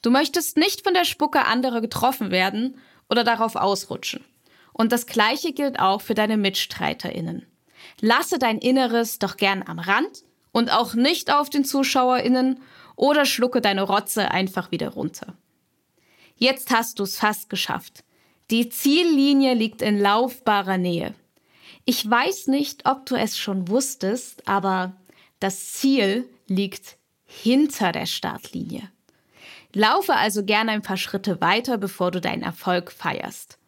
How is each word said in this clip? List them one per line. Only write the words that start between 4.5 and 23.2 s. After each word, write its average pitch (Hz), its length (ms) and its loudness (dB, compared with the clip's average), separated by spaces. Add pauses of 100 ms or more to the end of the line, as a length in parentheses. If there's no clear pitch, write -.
Und 226 200 2
das 233 140 0
Gleiche 240 460 0
gilt 277 280 -2
auch 196 220 0
für 226 120 -4
deine 214 220 0
MitstreiterInnen. - 1080 -4 (540)
Lasse 254 380 2
dein 226 200 0
Inneres 233 600 0
doch 196 200 -4
gern 196 280 0
am 165 120 -10
Rand 202 440 -2 (300)
und 240 180 2
auch - 220 2
nicht 269 400 2
auf 294 160 2
den 285 160 0
ZuschauerInnen 254 960 2 (340)
oder 285 300 4
schlucke 247 380 0
deine 196 200 2
Rotze 202 480 0
einfach 185 400 -2
wieder 156 200 -4
runter. - 440 -10 (1000)
Jetzt 262 340 0
hast 233 280 0
du's 196 180 -4
fast 214 320 -2
geschafft. - 560 -8 (460)
Die 233 180 0
Ziellinie 277 840 4
liegt 220 260 -2
in 208 180 2
laufbarer 202 760 2
Nähe. 180 380 -2 (720)
Ich 226 220 -2
weiß 269 400 0
nicht, 277 380 -2
ob 269 200 -2
du 254 80 -2
es 220 240 -2